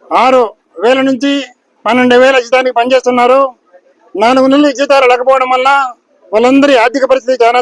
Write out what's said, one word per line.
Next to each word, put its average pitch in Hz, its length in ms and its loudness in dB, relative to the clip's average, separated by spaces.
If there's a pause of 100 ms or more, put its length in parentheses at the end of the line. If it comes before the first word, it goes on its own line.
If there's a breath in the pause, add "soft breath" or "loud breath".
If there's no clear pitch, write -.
(240)
ఆరు 262 180 2 (420)
వేల 254 160 0 (100)
నుంచి 269 220 -4 (540)
పన్నెండు 247 380 0
వేల 262 120 2 (100)
జీతానికి 254 340 -2
పనిచేస్తున్నారు. 247 600 0 (840)
నాలుగు 262 280 2
నెలలు 294 280 2
జీతాలు 277 320 0
లేకపోవడం 262 420 0
వల్ల 254 160 0 (640)
వాళ్ళందరి 269 400 2 (100)
ఆర్థిక 254 280 -2
పరిస్థితి 254 320 -2
చాలా 240 180 2